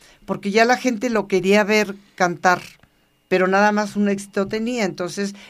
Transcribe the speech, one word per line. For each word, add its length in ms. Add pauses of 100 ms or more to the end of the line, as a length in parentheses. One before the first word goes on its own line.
(240)
porque 260
ya 140
la 120
gente 340
lo 160
quería 380
ver 300 (200)
cantar, 480 (680)
pero 200
nada 240
más 240
un 120
éxito 380
tenía. 380
Entonces, 500 (160)